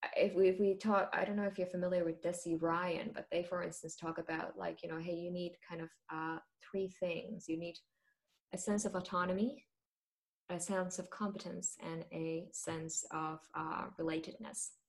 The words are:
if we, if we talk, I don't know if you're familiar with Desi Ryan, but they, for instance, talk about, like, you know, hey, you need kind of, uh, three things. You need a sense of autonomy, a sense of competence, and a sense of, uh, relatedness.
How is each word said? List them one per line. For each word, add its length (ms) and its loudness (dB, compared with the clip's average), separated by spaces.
if 180 6
we, 140 10
if 100 4
we 160 8
talk, 380 4
I 100 4
don't 120 0
know 80 2
if 140 0
you're 100 2
familiar 360 2
with 200 0
Desi 380 0
Ryan, 520 2
but 180 -6
they, 120 2
for 200 -2
instance, 320 -6
talk 220 -4
about, 400 -4
like, 260 -4
you 60 -4
know, 100 -4
hey, 140 -4
you 180 -4
need 220 -4
kind 140 -8
of, 80 -8
uh, 260 -2
three 200 0
things. 480 -2
You 120 0
need 160 -6
a 40 -4
sense 280 0
of 100 -2
autonomy, 720 0
a 100 -2
sense 400 0
of 120 -6
competence, 720 -4
and 300 -6
a 400 -2
sense 600 -4
of, 280 -2
uh, 300 -2
relatedness. 680 -2